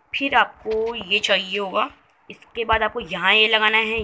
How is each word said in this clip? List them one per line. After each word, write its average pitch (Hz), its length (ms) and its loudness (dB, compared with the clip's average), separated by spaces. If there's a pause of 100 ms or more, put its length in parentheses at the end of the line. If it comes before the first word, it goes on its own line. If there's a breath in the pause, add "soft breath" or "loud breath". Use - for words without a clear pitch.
(180)
फिर 277 160 -2
आपको 220 600 -2
ये 208 240 -2
चाहिए 196 400 0
होगा, 202 320 -2 (400)
इसके - 340 -10
बाद 220 180 0
आपको 214 180 -4
यहाँ 180 340 0
ये 214 140 6
लगाना 220 300 4
है, 220 260 0